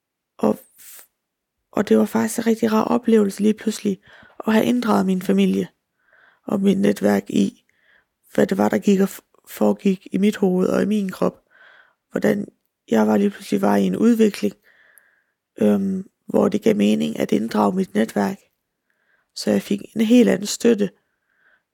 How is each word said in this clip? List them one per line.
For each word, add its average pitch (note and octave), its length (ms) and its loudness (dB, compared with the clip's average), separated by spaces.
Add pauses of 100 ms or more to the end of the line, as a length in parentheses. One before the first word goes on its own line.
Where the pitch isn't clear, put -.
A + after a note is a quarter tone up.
(380)
Og, - 220 -2 (1120)
og G#3+ 180 -2
det A3 80 6
var G#3+ 80 2
faktisk A3 340 -4
en A3+ 80 -4
rigtig A3+ 260 0
rar A3 100 2
oplevelse A3 580 0
lige G#3+ 120 2
pludselig, G#3 460 -6 (480)
at A3 60 2
have A3 120 2
inddraget A3 400 0
min F#3+ 160 0
familie F#3+ 460 0 (800)
og G#3 140 -2
mit G3 180 2
netværk - 500 0
i, - 340 -2 (720)
hvad G#3+ 140 2
det F#3+ 100 -2
var, G#3 120 2
der G#3+ 80 0
gik G3 220 2
og G3 100 2
f-, - 380 -20
foregik G3+ 640 -2
i F#3+ 60 -4
mit G#3 200 0
hoved F#3 300 0
og - 140 0
i F#3+ 40 0
min G3 240 -2
krop. - 320 -4 (720)
Hvordan G#3 360 -2 (440)
jeg A3 160 2
var G#3+ 100 2
lige G3+ 120 2
pludselig G3 320 -6
var G3+ 140 0
i G3+ 80 2
en F#3 120 -2
udvikling, G#3+ 580 0 (1080)
øhm, G3 460 0 (200)
hvor G#3 200 0
det G3+ 140 -4
gav G#3+ 140 2
mening A3 440 -2
at - 120 -4
inddrage G#3+ 440 0
mit F#3+ 180 -4
netværk. G#3 440 -4 (960)
Så - 160 -4
jeg G3+ 100 0
fik G3+ 200 -6 (140)
en A3 60 -2
helt A3+ 280 6
anden G3 180 -2
støtte, G#3 420 0 (840)